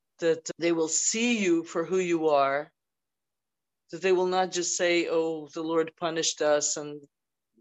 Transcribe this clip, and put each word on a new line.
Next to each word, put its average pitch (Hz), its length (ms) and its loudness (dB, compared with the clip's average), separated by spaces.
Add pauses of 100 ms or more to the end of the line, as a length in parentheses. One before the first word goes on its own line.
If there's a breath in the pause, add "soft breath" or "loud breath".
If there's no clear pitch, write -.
(200)
That 160 380 0
they 170 140 2
will 160 160 0
see 226 500 0
you 170 260 2
for 165 200 -4
who 180 140 -2
you 170 300 0
are, 139 420 2 (1200)
that 170 120 -10
they 190 100 2
will 185 140 4
not 185 260 0
just 170 240 -2
say, 175 320 0
"Oh, 160 440 -2
the 165 100 -8
Lord 160 340 0
punished 160 460 -4
us 147 340 2
and 147 240 -10 (600)